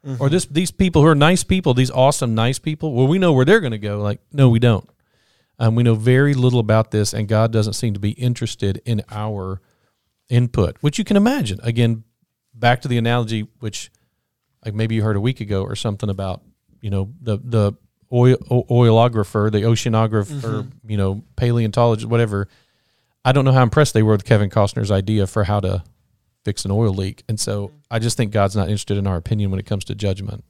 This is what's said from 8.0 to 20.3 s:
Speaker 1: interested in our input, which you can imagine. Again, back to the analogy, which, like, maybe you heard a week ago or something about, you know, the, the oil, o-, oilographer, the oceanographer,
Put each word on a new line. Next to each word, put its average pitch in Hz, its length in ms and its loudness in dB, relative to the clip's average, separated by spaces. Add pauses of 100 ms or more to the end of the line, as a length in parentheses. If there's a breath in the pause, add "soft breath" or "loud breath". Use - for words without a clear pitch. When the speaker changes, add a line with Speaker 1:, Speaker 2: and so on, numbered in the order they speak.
Speaker 1:
interested 120 720 -4
in 113 280 -4
our 104 500 -8 (680)
input, 120 540 0
which 147 160 -2
you 220 60 -2
can 208 140 2
imagine. 202 440 0
Again, 117 420 0 (500)
back 120 280 0
to 143 60 -10
the 120 100 -2
analogy, 113 440 -2 (180)
which, - 320 -12 (760)
like, 107 80 -8
maybe 110 220 -2
you 107 80 0
heard 107 140 0
a 98 40 -2
week 127 180 -2
ago 101 240 -4
or 98 120 -8
something 104 340 -4
about, 95 320 -6 (400)
you 107 80 -8
know, 98 220 -2 (100)
the, 110 220 -4
the 110 300 0 (380)
oil, 123 260 4 (120)
o-, 123 140 0
oilographer, 113 880 2
the 104 100 0
oceanographer, 113 1000 -2